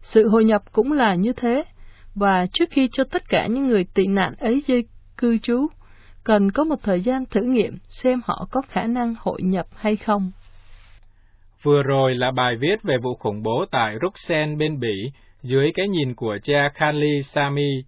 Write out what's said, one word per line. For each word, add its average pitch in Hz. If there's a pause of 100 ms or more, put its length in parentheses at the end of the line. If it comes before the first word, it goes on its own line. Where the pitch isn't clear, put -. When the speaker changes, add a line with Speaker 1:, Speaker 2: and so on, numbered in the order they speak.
Speaker 1:
Sự 220
hội 220
nhập 220 (100)
cũng 247
là 240
như 196
thế, 247 (500)
và 190
trước -
khi 262
cho 262
tất -
cả -
những 262
người 214 (100)
tị 190
nạn 196
ấy 254
di 247 (340)
cư 233
trú, 240 (580)
cần 202
có 277
một 311
thời 185
gian 254
thử 208
nghiệm 247 (100)
xem 254
họ -
có 262
khả 180
năng 233
hội -
nhập 185 (100)
hay 214
không. 202 (1300)
Speaker 2:
Vừa 143
rồi 135
là 123
bài 123
viết 180
về 151
vụ 123
khủng 107
bố 117
tại 110
Bruxelles 151
bên 151
Bỉ, 110 (320)
dưới 135
cái 196
nhìn 147
của 107
cha 143
Khalil 147
Sami. 143